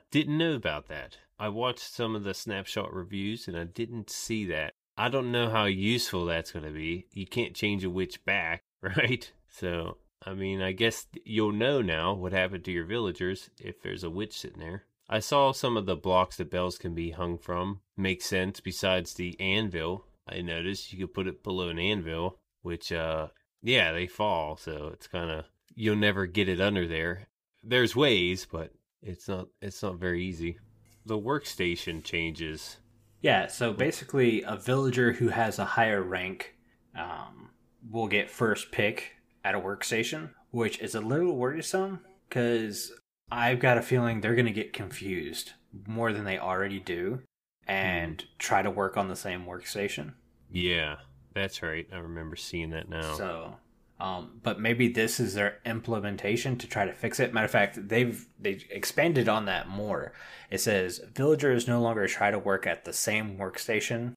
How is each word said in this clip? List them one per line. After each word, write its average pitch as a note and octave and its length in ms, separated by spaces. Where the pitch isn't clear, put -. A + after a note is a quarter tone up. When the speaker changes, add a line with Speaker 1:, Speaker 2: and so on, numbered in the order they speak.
Speaker 1:
Didn't D3 260
know E3 180
about D#2+ 340
that. C#2+ 280
I G#2+ 100
watched A#2+ 460
some A2+ 200
of G#2 100
the F#2+ 100
snapshot G2 580
reviews G2 560
and F2 80
I E2+ 80
didn't A2+ 460
see A2 360
that. D#2 280
I A2+ 100
don't B2+ 240
know A#2+ 160
how A2 160
useful G2 640
that's E2 260
gonna D2+ 200
be. E2 420
You G2 120
can't - 280
change G2+ 300
a F#2 40
witch F2+ 380
back, E2+ 340
<laughs> - 100
right? B2 480
So, E2+ 480
I G2 80
mean, G2 260
I F#2+ 120
guess A2 340
you'll G#2+ 280
know B2+ 280
now F2 320
what F#2 200
happened F#2 320
to F#2+ 80
your E2+ 120
villagers F#2+ 640
if - 220
there's F#2 240
a E2+ 60
witch G2+ 280
sitting - 200
there. E2 260
I A2 120
saw C#3 320
some A#2+ 260
of G2 80
the F#2 100
blocks F#2 400
that E2+ 140
bells F2+ 260
can E2+ 180
be E2+ 180
hung F2 260
from. F#2 420
Makes F#2+ 300
sense, F#2+ 340
besides F#2 540
the F2+ 260
anvil. F#2+ 640
I F2+ 140
noticed F2 500
you F#2 140
could - 80
put F#2+ 140
it D2 140
below F#2 280
an E2 80
anvil, F2 600
which, E2+ 320
uh, D#2+ 360
yeah, G#2 300
they F2 160
fall, E2 500
so D2+ 340
it's - 140
kinda, E2 400
you'll G#2+ 220
never G2+ 300
get F#2+ 220
it F2+ 120
under G2 280
there. E2+ 400
There's A#2+ 340
ways, F#2+ 540
but D#2+ 220
it's - 280
not, F#2 180
it's G2+ 200
not F#2+ 140
very F2 280
easy. E2+ 340
The A2 120
workstation F2+ 840
changes. E2 720
Speaker 2:
Yeah, G#2 240
so A#2 260
basically B2 720
a - 140
villager B2+ 580
who A#2 140
has A2 300
a G2+ 60
higher G#2+ 380
rank, F#2 520
um, E2+ 540
will A2 200
get G#2 220
first - 400
pick - 420
at G2 120
a G2+ 60
workstation, A2+ 720
which A#2 300
is G#2+ 140
a A2 60
little C#3 360
worrisome E3 640
'cause A#2 640
I've A#2+ 300
got B2 180
a - 40
feeling A#2+ 380
they're A2 140
gonna A#2+ 180
get G#2 200
confused F2+ 800
more A2+ 260
than G#2 120
they F#2+ 140
already F#2+ 420
do F#2+ 420
and F2+ 560
Speaker 1:
Hmm. - 60
Speaker 2:
try G2 240
to G2+ 80
work G2 260
on G2 120
the F2+ 80
same F2+ 280
workstation. F2+ 720
Speaker 1:
Yeah, F2 460
that's G2 280
right. D#2+ 300
I F#2 60
remember E2 380
seeing E2 340
that E2 180
now. D#2+ 260
Speaker 2:
So, E2 420
um, F2+ 420
but G#2+ 180
maybe A#2 280
this A2+ 320
is G2 140
their G2+ 320
implementation A2 920
to - 80
try G#2 200
to F2+ 60
fix - 280
it. A#2+ 140
Matter A2 120
of - 40
fact, G2+ 380
they've, A#2+ 380
they've G2 320
expanded C3+ 580
on G#2+ 180
that F2+ 220
more. G2 460
It G2 80
says, F#2 420
"Villagers C3+ 540
no A#2+ 120
longer A2 260
try G#2 240
to G2+ 80
work G2 280
at E2+ 180
the E2+ 80
same G#2+ 460
workstation. A#2 800